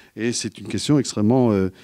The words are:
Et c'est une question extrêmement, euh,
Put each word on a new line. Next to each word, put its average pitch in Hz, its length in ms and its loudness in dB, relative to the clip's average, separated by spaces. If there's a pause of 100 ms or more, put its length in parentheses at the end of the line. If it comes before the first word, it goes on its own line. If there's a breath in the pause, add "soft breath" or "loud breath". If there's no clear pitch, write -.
(180 loud breath)
Et 117 160 -2
c'est - 240 -8
une 98 100 -16
question 135 320 0
extrêmement, 117 540 2
euh, 95 160 2 (140 soft breath)